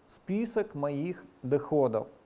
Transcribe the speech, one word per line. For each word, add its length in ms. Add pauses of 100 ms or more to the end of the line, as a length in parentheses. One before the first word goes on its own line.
список 680
моих 500 (180)
доходов. 640 (180)